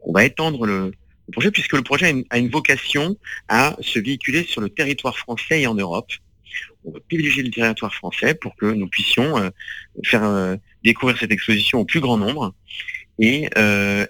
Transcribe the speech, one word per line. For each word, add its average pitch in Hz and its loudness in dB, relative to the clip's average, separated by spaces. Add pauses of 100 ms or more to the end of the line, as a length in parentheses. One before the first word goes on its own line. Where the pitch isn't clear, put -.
On - -4
va 101 6
étendre 135 0
le, 95 0 (360)
le - -18
projet, 185 2
puisque - -2
le 139 4
projet 175 0
a - 6
une, 131 0
a 120 0
une 120 2
vocation 147 0 (300)
à 131 4
se - -2
véhiculer 135 -2
sur 127 -4
le 101 -2
territoire 135 -2
français 143 -2
et 131 2
en 113 0
Europe. 98 -2 (720)
On - -12
va - -16
privilégier 147 0
le 123 -2
territoire 113 -2
français 117 -2
pour - -10
que 104 0
nous 104 0
puissions, 135 2
euh, 98 0 (540)
faire, 107 2
euh, 98 2 (280)
découvrir 120 2
cette 107 -2
exposition 107 2
au 104 2
plus - 0
grand 123 2
nombre. 113 -2 (640)
Et, 127 2
euh, 101 2